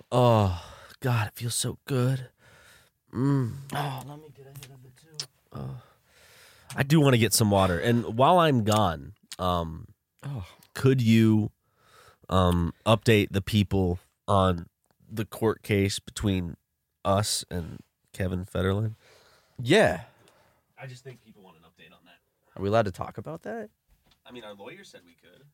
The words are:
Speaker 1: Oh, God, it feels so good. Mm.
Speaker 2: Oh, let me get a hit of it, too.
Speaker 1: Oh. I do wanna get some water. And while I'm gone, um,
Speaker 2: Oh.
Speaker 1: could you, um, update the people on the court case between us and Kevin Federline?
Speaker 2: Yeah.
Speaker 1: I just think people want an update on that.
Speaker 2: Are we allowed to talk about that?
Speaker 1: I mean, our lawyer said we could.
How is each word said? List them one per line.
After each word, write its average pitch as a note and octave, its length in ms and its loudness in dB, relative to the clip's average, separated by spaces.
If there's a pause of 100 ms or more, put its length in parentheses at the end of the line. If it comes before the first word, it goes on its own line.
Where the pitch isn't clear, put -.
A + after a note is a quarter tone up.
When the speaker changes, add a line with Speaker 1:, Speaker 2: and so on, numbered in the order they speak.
(120)
Speaker 1:
Oh, A2 520 4 (360)
God, A#2 280 -2
it - 80 -18
feels A#2+ 200 -8
so - 300 -6
good. C3 420 -2 (840)
Mm. C3 400 0 (200)
Speaker 2:
Oh, C#3 340 -6
let D3 120 -16
me D#3 160 -20
get C#3 100 -20
a C3+ 40 -20
hit C#3 160 -20
of C3 200 -20
it, B2+ 100 -20 (240)
too. - 60 -12 (280)
Speaker 1:
Oh. C3+ 280 -12 (920)
I B2 80 0
do C#3+ 160 4
wanna C#3 180 6
get A2 160 2
some G#2+ 160 2
water. F#2+ 300 4
And A2+ 380 0
while D3+ 220 6
I'm C#3+ 240 4
gone, G2 500 0 (260)
um, E2+ 480 -4 (360)
Speaker 2:
Oh. C3+ 220 -10 (300)
Speaker 1:
could C3+ 260 2
you, A2 500 4 (800)
um, F2 440 2 (120)
update G#2+ 460 2
the G2 100 -4
people F#2+ 580 0 (280)
on F#2 400 0 (420)
the A2 160 -8
court - 380 -4
case G2+ 360 0
between F#2 580 -4 (480)
us G2 440 -2
and E2+ 300 -10 (340)
Kevin F#2 320 -6
Federline? G2 500 -4 (680)
Speaker 2:
Yeah. D#3+ 400 2 (800)
Speaker 1:
I C3+ 60 -18
just B2+ 180 -20
think B2+ 200 -20
people G#2+ 180 -20
want F2+ 160 -20
an D#2+ 60 -20
update - 300 -20
on - 120 -20
that. - 140 -20 (360)
Speaker 2:
Are E2 60 -12
we F#2+ 80 -2
allowed A2 160 2
to G2 60 -6
talk - 260 -12
about D3+ 260 -14
that? A3 260 -12 (560)
Speaker 1:
I - 60 -20
mean, B2 120 -18
our G#2 100 -18
lawyer B2+ 300 -20
said - 220 -20
we E2+ 100 -20
could. - 280 -20 (100)